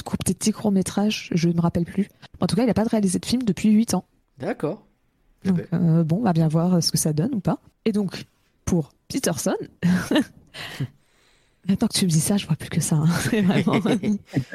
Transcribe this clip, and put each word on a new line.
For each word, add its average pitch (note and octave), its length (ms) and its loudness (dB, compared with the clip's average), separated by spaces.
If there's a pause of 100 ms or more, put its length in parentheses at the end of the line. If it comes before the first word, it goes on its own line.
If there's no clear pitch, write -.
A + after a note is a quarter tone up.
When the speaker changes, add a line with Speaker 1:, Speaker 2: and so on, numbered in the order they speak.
Speaker 1:
courts, - 200 -6
des F#3+ 100 0
petits - 160 -2
courts-métrages, G3+ 840 -2
je E3+ 160 2
me E3+ 100 0
rappelle E3+ 260 0
plus. - 220 -4 (320)
En F#3 80 0
tout E3 80 0
cas, A3+ 80 2
il C4 60 2
a F#3 40 2
pas G#3 120 2
de A#3 40 -2
réalisé F#3+ 300 2
de - 60 -10
film B3+ 180 0
depuis G#3+ 280 2
huit G#3+ 220 4
ans. F3+ 120 -2 (320)
Speaker 2:
D'accord. D#3+ 480 -6 (580)
Eh F#3 60 -2
Speaker 1:
Donc, F3+ 80 2
Speaker 2:
ben. - 160 -4
Speaker 1:
euh, E3 300 2
bon, E3 140 0
on A#3+ 60 -2
va F#3+ 100 2
bien D#3+ 140 2
voir, E3 280 2
euh, E3 60 4
ce - 100 -2
que D#3+ 60 -2
ça D#3 160 0
donne F3+ 220 -2
ou G3+ 40 -2
pas. G3 200 -2 (260)
Et A3 60 0
donc, G3 320 -4 (420)
pour E3 260 0 (180)
Peterson, G#3 460 -2 (260)
<laughs> - 20 -10 (1800)
maintenant G3 200 2
que - 100 -2
tu G3 80 2
me F3+ 40 2
dis D#3+ 120 4
ça, G3+ 160 0
je - 100 -2
vois D3+ 80 0
plus - 140 -14
que E3 120 0
ça, - 160 0
hein. D3 100 4
<laughs> E3+ 220 0
C'est G#3+ 120 2
vraiment - 380 2
<laughs> G#3+ 380 0 (380)